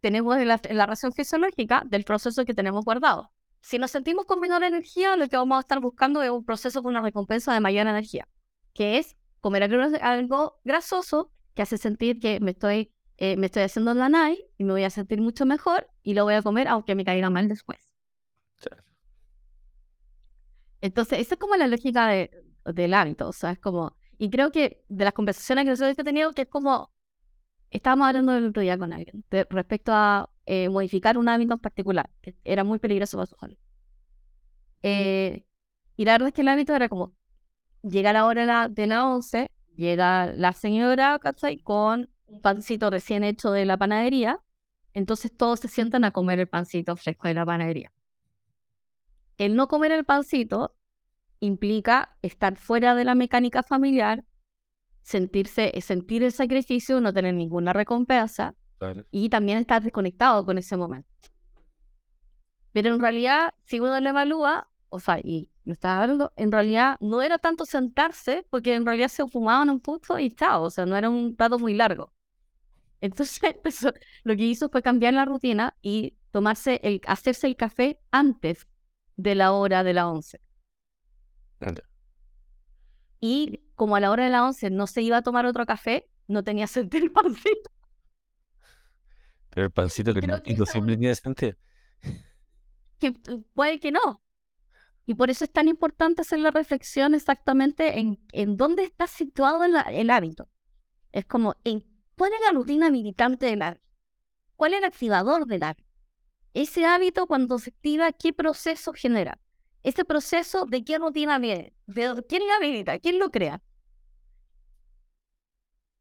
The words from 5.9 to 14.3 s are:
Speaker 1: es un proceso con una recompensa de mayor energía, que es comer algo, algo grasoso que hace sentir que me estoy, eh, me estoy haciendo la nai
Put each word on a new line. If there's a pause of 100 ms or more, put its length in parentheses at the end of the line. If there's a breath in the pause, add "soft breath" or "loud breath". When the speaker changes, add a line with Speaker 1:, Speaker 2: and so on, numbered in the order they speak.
Speaker 1:
es
un
proceso
con
una
recompensa
de
mayor
energía, (460)
que
es (300)
comer
algo,
algo
grasoso (220)
que
hace
sentir
que
me
estoy, (240)
eh,
me
estoy
haciendo
la
nai (140)